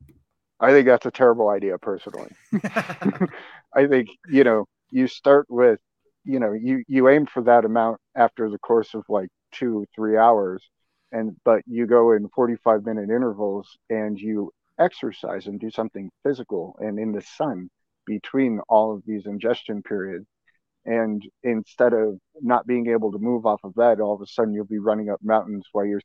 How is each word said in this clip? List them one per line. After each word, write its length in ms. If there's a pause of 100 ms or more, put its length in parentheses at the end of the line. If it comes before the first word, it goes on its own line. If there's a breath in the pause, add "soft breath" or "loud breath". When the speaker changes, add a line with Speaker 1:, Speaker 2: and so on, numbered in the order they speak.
(600)
Speaker 1:
I 120
think 140
that's 200
a 40
terrible 380
idea, 300
personally. 520 (220)
<laughs> 0
Speaker 2:
<laughs> 1200
Speaker 1:
I 140
think, 200 (200)
you 160
know, 220 (240)
you 160
start 420
with, 320 (440)
you 160
know, 120
you, 360
you 200
aim 180
for 180
that 200
amount 360 (160)
after 340
the 80
course 360
of, 140
like, 200 (240)
two, 420
three 220
hours, 460 (500)
and, 320
but 220
you 200
go 260
in 220
forty-five 500
minute 260
intervals, 580 (220)
and 280
you 320 (300)
exercise 680
and 140
do 100
something 400 (140)
physical 560
and 180
in 140
the 100
sun 480 (340)
between 540 (100)
all 280
of 100
these 200
ingestion 560
periods. 440 (600)
And 360 (220)
instead 500
of 240 (240)
not 240
being 220
able 240
to 60
move 280
off 180
of 120
bed, 240
all 140
of 80
a 40
sudden 280
you'll 120
be 140
running 280
up 140
mountains 500
while 140
you're 180